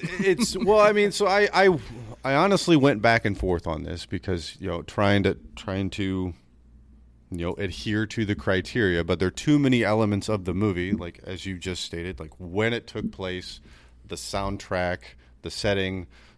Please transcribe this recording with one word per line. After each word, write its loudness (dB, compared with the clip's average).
it's, 2
well, 4
I 8
mean, 2
so 0
I, 4
I, 6
I 2
honestly 6
went 6
back 4
and 0
forth -2
on -4
this -10
because, -6
you -6
know, -4
trying 2
to, 2
trying -4
to, -4
you -8
know, -4
adhere -4
to -4
the -2
criteria, 0
but -2
there 0
are -2
too 2
many 4
elements 2
of -2
the -4
movie, 0
like, -6
as -12
you -8
just -6
stated, -8
like, -12
when -2
it -6
took -8
place, -10
the -10
soundtrack, -4
the -10
setting, -2